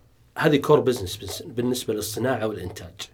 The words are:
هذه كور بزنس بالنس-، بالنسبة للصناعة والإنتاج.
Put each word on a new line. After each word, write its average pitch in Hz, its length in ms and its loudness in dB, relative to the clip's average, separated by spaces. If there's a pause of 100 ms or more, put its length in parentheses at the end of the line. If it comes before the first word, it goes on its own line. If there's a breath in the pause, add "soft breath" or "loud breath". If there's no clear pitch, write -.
(380 loud breath)
هذه 151 200 6
كور 143 220 6
بزنس 117 380 0
بالنس-، - 240 -10
بالنسبة 123 520 -2
للصناعة 110 540 -2
والإنتاج. 90 460 -8 (200)